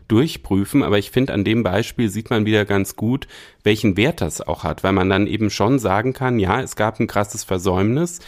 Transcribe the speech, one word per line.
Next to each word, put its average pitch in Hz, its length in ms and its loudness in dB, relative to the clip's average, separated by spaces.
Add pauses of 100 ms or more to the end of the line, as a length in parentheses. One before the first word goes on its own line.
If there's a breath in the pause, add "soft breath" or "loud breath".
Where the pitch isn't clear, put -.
durchprüfen? 113 720 2
Aber 101 160 2
ich - 140 -4
finde, 131 200 0
an 98 120 0
dem 110 180 2
Beispiel 107 460 0
sieht 107 200 -6
man 107 160 2
wieder 107 200 2
ganz 98 320 0
gut, 120 320 -2 (340 loud breath)
welchen 107 340 2
Wert 131 240 2
das 78 200 -4
auch - 240 -6
hat, 78 180 -2
weil 95 120 2
man 95 140 2
dann 98 200 2
eben 104 200 -2
schon 117 300 0
sagen 104 340 0
kann, 127 280 -2
ja, 95 200 0
es - 140 -10
gab 107 240 -2
ein 117 80 0
krasses 104 380 -4
Versäumnis, 98 840 0